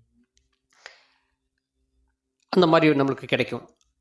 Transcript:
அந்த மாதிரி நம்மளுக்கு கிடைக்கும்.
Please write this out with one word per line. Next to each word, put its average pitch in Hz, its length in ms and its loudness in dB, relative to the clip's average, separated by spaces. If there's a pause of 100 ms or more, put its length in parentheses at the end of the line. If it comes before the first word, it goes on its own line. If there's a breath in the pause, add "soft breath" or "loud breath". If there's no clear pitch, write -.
(2500 soft breath)
அந்த 180 180 2
மாதிரி 156 320 2
நம்மளுக்கு 135 260 -4
கிடைக்கும். 123 500 -6 (260)